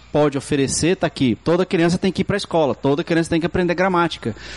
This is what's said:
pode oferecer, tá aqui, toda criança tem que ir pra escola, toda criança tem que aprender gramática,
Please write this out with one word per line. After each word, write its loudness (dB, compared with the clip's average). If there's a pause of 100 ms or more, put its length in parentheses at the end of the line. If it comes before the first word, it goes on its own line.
(100)
pode 2
oferecer, 0
tá -2
aqui, 0
toda 2
criança 2
tem 0
que 0
ir -10
pra -2
escola, 0
toda 0
criança 0
tem 0
que 0
aprender 0
gramática, 0 (220)